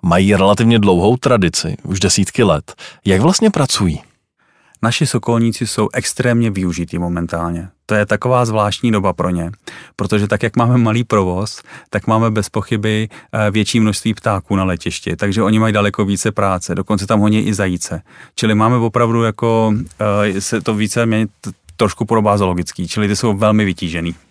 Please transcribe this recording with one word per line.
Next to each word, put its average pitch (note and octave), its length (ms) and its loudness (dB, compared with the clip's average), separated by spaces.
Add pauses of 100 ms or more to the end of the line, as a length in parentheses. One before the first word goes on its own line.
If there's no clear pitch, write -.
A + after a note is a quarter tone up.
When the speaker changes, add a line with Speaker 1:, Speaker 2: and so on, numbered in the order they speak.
Speaker 1:
Mají F#2+ 320 4
relativně G#2 440 4
dlouhou G2+ 380 4
tradici, G2+ 680 0
už F#2+ 180 -4
desítky G2 420 0
let. D#2+ 320 0 (300)
Jak F#2+ 160 4
vlastně F#3+ 300 4
pracují? G2+ 520 0 (800)
Speaker 2:
Naši A#2 240 0
sokolníci A#2 600 0
jsou G#2+ 280 -2
extrémně A#2 560 0
využití F2+ 480 -4
momentálně. E2+ 680 -4 (180)
To - 80 -2
je G#2 120 2
taková B2 380 2
zvláštní A2 480 0
doba G2 200 0
pro F2+ 180 -2
ně, E2+ 200 -4 (460)
protože G2+ 320 -2
tak, G#2+ 140 0
jak A2+ 140 -2
máme A#2+ 220 2
malý A2+ 260 0
provoz, F#2+ 580 -2 (280)
tak - 160 -2
máme A2 240 2
bez G#2+ 180 -2
pochyby, G#2+ 600 -2 (240)
eh, G#2+ 180 0
větší G#2+ 300 0
množství G#2+ 340 0
ptáků G2+ 420 -2
na F#2+ 80 0
letišti, F2 520 -4
takže G2+ 260 -2
oni A2 160 2
mají A2 140 2
daleko G#2 320 0
více G2+ 280 -2
práce, F#2+ 420 -2
dokonce F#2+ 320 -4
tam G#2+ 140 2
honí G#2+ 260 2
i G#2+ 80 -2
zajíce. F2+ 480 -4 (320)
Čili A2 200 0
máme A2 220 4
opravdu A#2 460 2
jako, A2+ 520 0 (540)
eh, G2 120 -2
se G#2+ 200 -2
to A2 140 -2
více G#2+ 320 0
mě A2 200 0 (140)
t-, G2 100 -12 (280)
trošku G#2+ 260 0
podobá G#2+ 340 2
zoologický, F2+ 500 -2
čili G#2 200 -2
ty G2+ 80 0
jsou A2+ 180 0
velmi G#2+ 300 2
vytížený. E2+ 500 -4 (160)